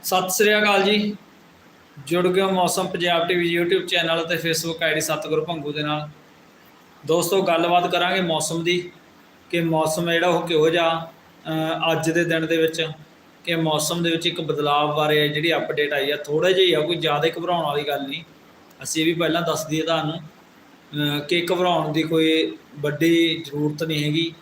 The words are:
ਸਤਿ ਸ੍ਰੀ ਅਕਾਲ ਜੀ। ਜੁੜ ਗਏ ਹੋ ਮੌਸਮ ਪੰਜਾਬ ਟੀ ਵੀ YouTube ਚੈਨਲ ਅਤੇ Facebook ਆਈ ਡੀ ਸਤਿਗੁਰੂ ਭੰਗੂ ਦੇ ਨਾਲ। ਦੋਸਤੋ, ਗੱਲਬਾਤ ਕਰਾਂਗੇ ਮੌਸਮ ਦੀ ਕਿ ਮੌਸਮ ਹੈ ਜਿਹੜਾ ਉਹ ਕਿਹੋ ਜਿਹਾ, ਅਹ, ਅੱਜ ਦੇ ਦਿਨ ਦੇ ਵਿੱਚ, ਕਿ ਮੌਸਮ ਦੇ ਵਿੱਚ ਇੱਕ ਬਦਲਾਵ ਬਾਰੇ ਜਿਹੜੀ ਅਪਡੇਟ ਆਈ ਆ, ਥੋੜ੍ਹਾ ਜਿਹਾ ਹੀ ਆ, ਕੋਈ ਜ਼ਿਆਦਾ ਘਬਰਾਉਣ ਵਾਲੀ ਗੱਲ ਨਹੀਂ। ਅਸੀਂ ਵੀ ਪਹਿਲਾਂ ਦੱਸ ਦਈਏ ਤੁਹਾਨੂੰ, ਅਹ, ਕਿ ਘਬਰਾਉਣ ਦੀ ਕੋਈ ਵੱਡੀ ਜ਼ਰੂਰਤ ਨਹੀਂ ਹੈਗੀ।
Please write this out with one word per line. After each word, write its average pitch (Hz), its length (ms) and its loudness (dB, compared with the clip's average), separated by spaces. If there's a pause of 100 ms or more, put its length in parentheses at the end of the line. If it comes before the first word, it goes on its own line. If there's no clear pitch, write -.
ਸਤਿ 185 220 0
ਸ੍ਰੀ 208 280 4
ਅਕਾਲ 202 240 4
ਜੀ। 208 340 2 (880)
ਜੁੜ 180 220 2
ਗਏ 185 120 2
ਹੋ 190 100 2
ਮੌਸਮ 185 360 0
ਪੰਜਾਬ 175 420 0
ਟੀ 185 60 2
ਵੀ 170 240 0
YouTube 175 280 2
ਚੈਨਲ 165 400 0
ਅਤੇ 175 80 -2
Facebook 160 480 -2
ਆਈ 156 120 2
ਡੀ 156 60 0
ਸਤਿਗੁਰੂ 156 440 -2
ਭੰਗੂ 151 280 -6
ਦੇ 151 100 -6
ਨਾਲ। 151 260 -4 (1000)
ਦੋਸਤੋ, 175 360 2
ਗੱਲਬਾਤ 175 500 2
ਕਰਾਂਗੇ 180 280 0
ਮੌਸਮ 165 440 -2
ਦੀ 175 260 -2 (600)
ਕਿ 175 100 0
ਮੌਸਮ 160 480 0
ਹੈ 170 60 0
ਜਿਹੜਾ 170 140 2
ਉਹ 175 200 0
ਕਿਹੋ 160 200 4
ਜਿਹਾ, 165 440 0 (360)
ਅਹ, 160 440 -2
ਅੱਜ 156 180 0
ਦੇ 170 140 2
ਦਿਨ 160 220 -2
ਦੇ 165 100 0
ਵਿੱਚ, 160 300 0 (580)
ਕਿ 170 120 -2
ਮੌਸਮ 165 460 0
ਦੇ 170 80 2
ਵਿੱਚ 165 160 -2
ਇੱਕ 170 140 -2
ਬਦਲਾਵ 147 560 0
ਬਾਰੇ 151 320 2
ਜਿਹੜੀ 151 260 0
ਅਪਡੇਟ 143 380 -2
ਆਈ 139 180 0
ਆ, 147 60 -2
ਥੋੜ੍ਹਾ 156 340 0
ਜਿਹਾ 185 160 4
ਹੀ 170 60 4
ਆ, 151 80 2
ਕੋਈ 165 160 0
ਜ਼ਿਆਦਾ 151 320 0 (100)
ਘਬਰਾਉਣ 170 260 0
ਵਾਲੀ 147 180 -2
ਗੱਲ 139 260 -4
ਨਹੀਂ। 156 140 -10 (600)
ਅਸੀਂ 156 220 -2
ਵੀ 170 80 2
ਪਹਿਲਾਂ 165 300 0
ਦੱਸ 156 240 -2
ਦਈਏ 156 160 -2
ਤੁਹਾਨੂੰ, 160 320 0
ਅਹ, - 1040 -8
ਕਿ 170 320 -2
ਘਬਰਾਉਣ 170 400 0
ਦੀ 160 100 0
ਕੋਈ 160 540 2 (220)
ਵੱਡੀ 160 680 0
ਜ਼ਰੂਰਤ 147 360 -2
ਨਹੀਂ 156 220 -2
ਹੈਗੀ। 160 380 0